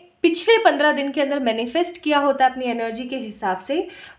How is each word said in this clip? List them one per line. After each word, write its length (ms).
पिछले 360
पन्द्रह 340
दिन 200
के 100
अंदर 180
मैनिफेस्ट 580
किया 200
होता 280
है 60
अपनी 140
एनर्जी 380
के 140
हिसाब 400
से, 300